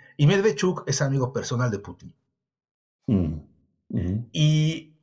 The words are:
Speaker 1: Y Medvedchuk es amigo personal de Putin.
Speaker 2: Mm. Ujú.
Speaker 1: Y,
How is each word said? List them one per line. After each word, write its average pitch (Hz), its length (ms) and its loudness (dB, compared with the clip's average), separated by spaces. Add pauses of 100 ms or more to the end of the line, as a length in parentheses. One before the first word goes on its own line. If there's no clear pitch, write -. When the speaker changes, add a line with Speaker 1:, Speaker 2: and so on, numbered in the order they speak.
(160)
Speaker 1:
Y 147 100 4
Medvedchuk 196 640 2
es 147 140 -2
amigo 135 300 0
personal 123 380 -2
de 101 100 -4
Putin. - 340 -18 (920)
Speaker 2:
Mm. 82 340 0 (480)
Ujú. 95 440 -4
Speaker 1:
Y, 156 720 0